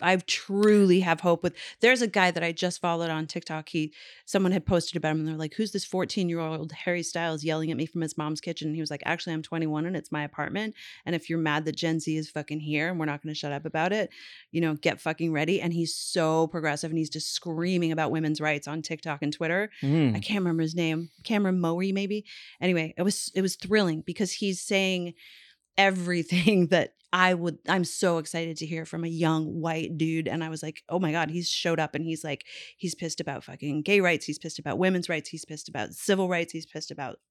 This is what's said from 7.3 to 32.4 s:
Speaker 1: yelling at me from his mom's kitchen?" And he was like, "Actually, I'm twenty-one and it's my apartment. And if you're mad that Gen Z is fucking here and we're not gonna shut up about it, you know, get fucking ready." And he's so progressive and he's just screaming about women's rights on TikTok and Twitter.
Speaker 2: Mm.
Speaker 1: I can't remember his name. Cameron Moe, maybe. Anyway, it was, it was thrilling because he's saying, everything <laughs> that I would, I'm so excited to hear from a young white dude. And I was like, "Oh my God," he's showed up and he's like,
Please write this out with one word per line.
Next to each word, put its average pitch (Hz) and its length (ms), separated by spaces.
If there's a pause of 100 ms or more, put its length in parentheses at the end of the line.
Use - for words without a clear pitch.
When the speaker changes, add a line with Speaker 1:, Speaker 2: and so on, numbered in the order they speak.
Speaker 1:
yelling 156 260
at 156 80
me 151 80
from 165 160
his 156 160
mom's 151 240
kitchen?" 160 280
And 151 60
he 165 60
was 151 80
like, 147 160
"Actually, 170 280
I'm 160 100
twenty-one 156 420
and 180 100
it's - 160
my 151 120
apartment. 156 500 (320)
And 170 80
if 170 160
you're 165 80
mad 156 280
that 151 100
Gen 165 240
Z 156 180
is 156 100
fucking 151 340
here 151 280
and 180 100
we're 156 60
not 147 160
gonna 156 140
shut 147 160
up 143 140
about 160 280
it, 214 160 (400)
you 165 120
know, 160 120
get 151 260
fucking 165 320
ready." 160 300
And 170 100
he's 165 240
so 160 520
progressive 156 420
and 160 80
he's 156 140
just - 240
screaming 170 560
about 156 180
women's 151 320
rights 151 260
on 156 140
TikTok 151 400
and 147 100
Twitter. 175 380 (140)
Speaker 2:
Mm. 139 320
Speaker 1:
I 104 60
can't 208 180
remember 165 240
his 160 100
name. 165 360 (140)
Cameron 190 360
Moe, 165 180 (160)
maybe. 202 320 (340)
Anyway, 165 380
it 170 60
was, - 320
it 190 80
was 185 140
thrilling 185 440
because 180 300
he's 190 280
saying, 185 540 (640)
everything 180 920
<laughs> 147 40
that 170 220 (200)
I 185 200
would, 170 240 (120)
I'm 180 160
so 170 320
excited 165 400
to 160 80
hear 160 200
from 165 200
a - 20
young 160 540
white 160 360
dude. 160 300
And 170 160
I 160 60
was 160 120
like, 156 280
"Oh 175 100
my 160 140
God," 160 180
he's 175 180
showed 165 300
up 151 160
and 147 80
he's 160 200
like, 147 200 (320)